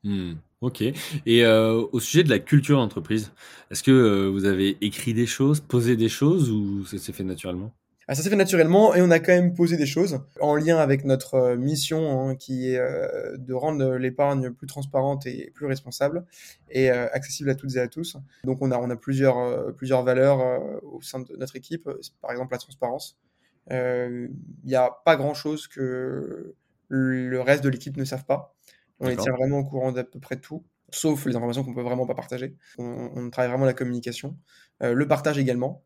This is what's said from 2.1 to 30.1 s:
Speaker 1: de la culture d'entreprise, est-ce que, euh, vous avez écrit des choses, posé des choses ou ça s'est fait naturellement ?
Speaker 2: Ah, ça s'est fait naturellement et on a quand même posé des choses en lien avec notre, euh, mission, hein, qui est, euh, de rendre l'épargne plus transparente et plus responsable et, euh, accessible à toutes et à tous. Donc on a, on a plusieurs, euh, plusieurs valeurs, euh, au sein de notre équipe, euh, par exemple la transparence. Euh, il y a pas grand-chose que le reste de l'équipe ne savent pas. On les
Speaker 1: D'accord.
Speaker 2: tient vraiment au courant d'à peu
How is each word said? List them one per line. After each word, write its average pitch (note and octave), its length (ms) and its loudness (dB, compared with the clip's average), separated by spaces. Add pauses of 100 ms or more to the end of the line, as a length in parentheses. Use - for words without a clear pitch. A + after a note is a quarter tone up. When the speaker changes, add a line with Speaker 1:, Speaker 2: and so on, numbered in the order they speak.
Speaker 1:
de D3+ 60 4
la A2 80 4
culture C#3+ 400 4
d'entreprise, G#2+ 540 -2 (400)
est-ce G2 100 -6
que, - 80 2
euh, G#2+ 380 6
vous G2 180 0
avez G2 360 2
écrit G#2+ 340 -4
des A#2 100 2
choses, D3 360 0
posé B2 340 2
des A2 140 2
choses D3 420 2
ou G2+ 340 -2
ça G2 140 -12
s'est - 120 -12
fait - 120 -10
naturellement ? F#2 500 -8 (340)
Speaker 2:
Ah, C#3 60 -4
ça C#3 80 -4
s'est F3+ 80 -4
fait G#3 60 2
naturellement F#3 580 6
et F3+ 80 6
on F3+ 80 6
a E3 100 8
quand E3 120 2
même F3 240 4
posé E3+ 220 2
des D3 100 2
choses D#3+ 320 0 (200)
en D3+ 160 2
lien D#3+ 220 4
avec C#3 280 2
notre, C3+ 280 0
euh, B2 240 4
mission, C#3 720 -2
hein, C3 60 -4
qui B2+ 340 -6
est, B2+ 80 0
euh, - 600 -4
de B2+ 180 -12
rendre C3+ 400 0
l'épargne B2+ 560 0
plus C3+ 160 -16
transparente C#3 580 -4
et - 300 -10
plus D3 100 -10
responsable C#3+ 600 -4 (420)
et, C3 220 4
euh, B2 200 0
accessible C3+ 380 -6
à C3 60 2
toutes C3+ 200 -8
et B2+ 40 0
à B2 80 0
tous. D#3+ 300 -10 (260)
Donc C3 180 -4
on C3+ 80 0
a, B2 80 0
on B2 140 -4
a A#2+ 40 -4
plusieurs, C3+ 440 2
euh, B2 320 -2
plusieurs C3 320 0
valeurs, C3 360 4
euh, B2+ 200 0 (240)
au - 180 -16
sein C3 200 -12
de - 140 -16
notre C3 200 -12
équipe, D#3+ 320 -12
euh, C3+ 120 -10 (220)
par - 80 -10
exemple B2+ 220 -8
la B2 80 -6
transparence. - 580 -8 (540)
Euh, B2 560 -4 (360)
il C3 60 -12
y C3 60 0
a B2+ 160 4 (120)
pas E3 120 6
grand-chose D3 520 -4
que C3+ 840 -8 (360)
le B2+ 520 -2
reste C3+ 220 4
de C#3 60 2
l'équipe C3+ 280 -6
ne C3+ 80 -4
savent C3+ 200 -10
pas. C#3 260 -2 (500)
On B2+ 60 -2
les B2+ 80 0
Speaker 1:
D'accord. - 100 -2
Speaker 2:
tient C3 80 0
vraiment C3+ 260 0
au C#3 60 -2
courant C3 260 -4
d'à B2+ 140 -6
peu C3+ 160 -20